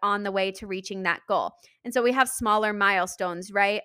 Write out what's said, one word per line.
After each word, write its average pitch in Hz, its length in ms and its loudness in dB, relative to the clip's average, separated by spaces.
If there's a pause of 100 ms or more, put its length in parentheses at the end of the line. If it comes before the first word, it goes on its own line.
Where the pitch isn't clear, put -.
on 202 200 0
the 202 80 -4
way 190 220 0
to 202 140 -14
reaching 190 360 -8
that 170 240 -2
goal? 156 260 0 (320)
And 233 80 -10
so 247 100 2
we 247 80 4
have 262 160 4
smaller 214 460 0
milestones, 185 800 0
right? 202 340 2